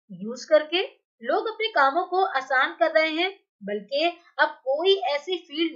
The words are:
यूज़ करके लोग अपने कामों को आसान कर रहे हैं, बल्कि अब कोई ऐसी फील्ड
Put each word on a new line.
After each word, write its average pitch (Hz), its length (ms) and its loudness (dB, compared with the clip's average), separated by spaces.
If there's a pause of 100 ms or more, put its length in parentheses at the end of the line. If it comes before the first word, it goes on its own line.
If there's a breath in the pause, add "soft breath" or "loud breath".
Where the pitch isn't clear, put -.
(120)
यूज़ 208 360 -10
करके 311 340 4 (400)
लोग 359 260 0
अपने 440 200 -4
कामों 302 360 2
को 370 200 0
आसान 269 560 -2
कर 320 100 4
रहे 320 200 2
हैं, 359 300 -2 (220)
बल्कि 214 420 -4 (340 loud breath)
अब 302 100 4
कोई 302 460 2
ऐसी 359 420 -4
फील्ड 320 400 -4